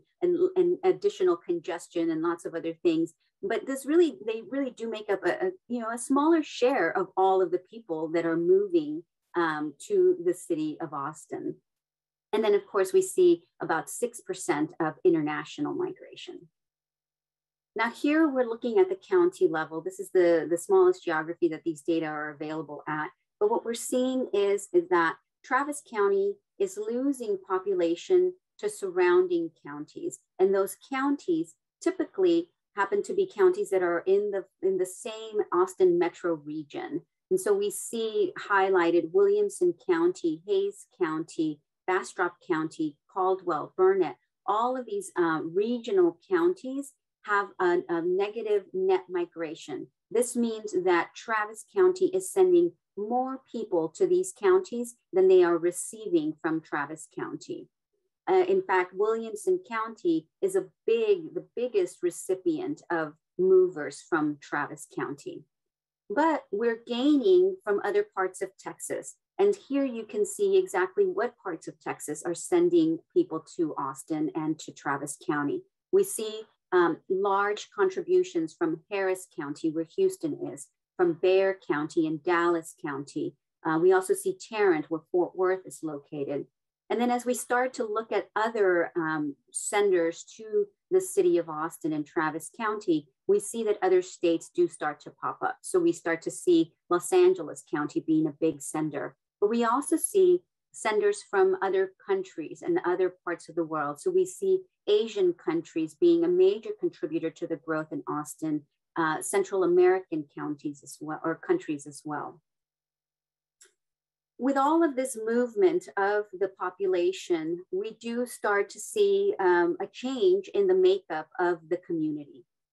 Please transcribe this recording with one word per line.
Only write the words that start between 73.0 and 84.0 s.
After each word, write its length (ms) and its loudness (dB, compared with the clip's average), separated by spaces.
people 320 -2
to 200 -2
Austin 560 -4
and 260 -2
to 120 -16
Travis 460 -6
County. 360 -2
We 120 6
see, 400 -8
um, 240 4
large 640 0
contributions 800 0
from 280 -2
Harris 360 -2
County, 300 -6
where 260 -4
Houston 420 0
is, 160 -16
from 160 2
Bexar 520 2
County 420 -2
and 140 -4
Dallas 640 0
County. 520 -8
Uh, 120 0
we 160 6
also 200 2